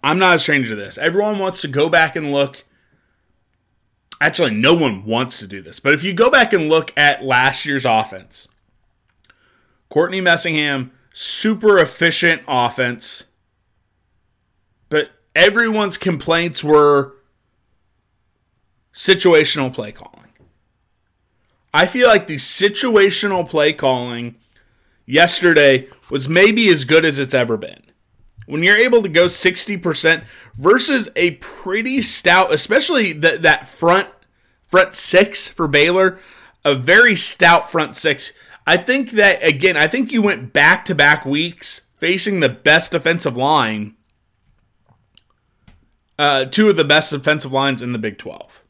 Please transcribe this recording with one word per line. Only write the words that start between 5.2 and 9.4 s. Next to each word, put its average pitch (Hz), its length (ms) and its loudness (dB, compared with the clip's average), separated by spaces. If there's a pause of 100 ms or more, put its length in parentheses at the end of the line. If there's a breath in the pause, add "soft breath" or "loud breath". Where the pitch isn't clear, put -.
to 104 80 -16
do 95 140 -14
this. 82 180 -16
But 143 140 0
if 143 100 -2
you 196 80 -4
go 220 180 2
back 247 220 4
and 170 160 0
look 156 300 0
at 143 260 0
last 131 420 0
year's 139 200 -4
offense, 110 640 -4 (1400)